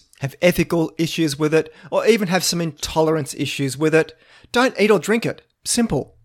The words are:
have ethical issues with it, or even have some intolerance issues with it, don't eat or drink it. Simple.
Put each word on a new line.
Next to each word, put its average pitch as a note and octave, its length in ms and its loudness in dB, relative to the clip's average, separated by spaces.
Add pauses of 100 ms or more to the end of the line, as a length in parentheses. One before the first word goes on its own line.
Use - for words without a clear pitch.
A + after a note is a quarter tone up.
(220)
have C3+ 200 -8
ethical E3+ 560 0
issues D#3+ 400 -2
with D3+ 160 0
it, D#3 200 0 (180)
or - 160 0
even G#3+ 220 2
have F3+ 140 2
some E3+ 180 -2
intolerance D#3+ 760 -2
issues C3+ 420 -4
with D#3 160 2
it, D#3 240 2 (340)
don't A#3+ 280 2
eat G#3 100 4
or G#3 80 6
drink G3 300 -2
it. - 160 -8 (200)
Simple. - 600 -2